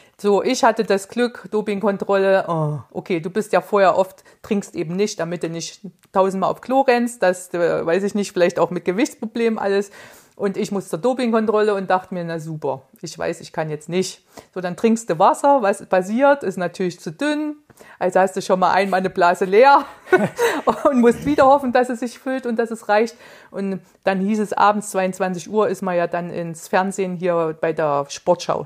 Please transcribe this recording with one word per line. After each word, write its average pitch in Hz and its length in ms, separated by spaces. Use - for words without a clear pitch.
So, 202 220
ich 254 220
hatte 226 180
das 196 260
Glück, 240 420
Dopingkontrolle, 196 1000
oh, 156 300
okay, - 300
du 170 100
bist 202 220
ja 185 80
vorher 190 360
oft, 185 280
trinkst - 320
eben 165 220
nicht, 208 240
damit 170 240
du 170 40
nicht 165 320
tausendmal 190 380
auf 165 100
Klo 262 200
rennst, 240 420
dass 180 280
du, 175 80
weiß 165 440
ich 202 140
nicht, 202 160
vielleicht 175 260
auch 156 120
mit 180 140
Gewichtsproblemen 226 760
alles. 202 320
Und 196 220
ich 214 160
muss 190 160
zur 175 120
Dopingkontrolle 220 760
und 190 160
dachte 185 240
mir, 175 100
na 165 160
super, 151 420
ich 165 160
weiß, 165 240
ich - 120
kann 156 180
jetzt 151 180
nicht. 185 360
So, 190 60
dann 175 160
trinkst 226 340
du 165 100
Wasser, 277 420
was 202 240
passiert, 240 560
ist 180 140
natürlich 175 420
zu 180 140
dünn. 302 440
Also 180 180
hast 190 180
du 190 60
schon 190 160
mal 175 140
einmal 190 260
eine 185 120
Blase 180 340
leer 262 400
<laughs> 370 540
und 277 160
musst 233 260
wieder 285 200
hoffen, 262 260
dass 247 160
es 247 120
sich 240 180
füllt 262 260
und 240 120
dass 226 160
es - 160
reicht. 220 280
Und 190 280
dann 190 160
hieß 208 220
es, 202 120
abends 202 380
zweiundzwanzig 185 580
Uhr 214 200
ist 196 140
man 185 140
ja 170 120
dann 175 220
ins 165 360
Fernsehen 190 480
hier 170 460
bei 165 120
der 147 360
Sportschau, - 580